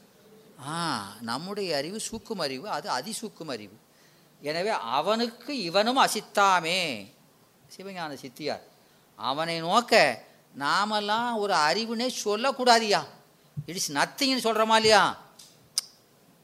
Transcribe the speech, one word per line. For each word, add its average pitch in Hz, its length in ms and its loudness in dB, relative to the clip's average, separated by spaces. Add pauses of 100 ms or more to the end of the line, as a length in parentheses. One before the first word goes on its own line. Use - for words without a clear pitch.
(680)
ஆ, 143 540 -4
நம்முடைய 165 560 -4
அறிவு 165 220 -6 (120)
சூக்கும 220 300 -8
அறிவு, 139 280 -6
அது 170 200 -6
அதிசூக்கும 165 580 -6
அறிவு. 107 300 -10 (640)
எனவே 170 280 -4
அவனுக்கு 214 920 -2
இவனும் 202 360 0
அசித்தாமே. 175 1120 2 (640)
சிவஞான 180 380 -10
சித்தியார், 131 480 -10 (520)
அவனை 151 440 -4
நோக்க 175 640 4 (300)
நாமெல்லாம் 208 840 -2
ஒரு 202 160 0
அறிவுனே 220 580 2 (120)
சொல்லக்கூடாதியா. 226 840 4 (640)
It 180 220 -6
is 143 40 -4
nothing-னு 226 560 0
சொல்றோமா 220 240 2
இல்லையா? 214 440 6 (1200)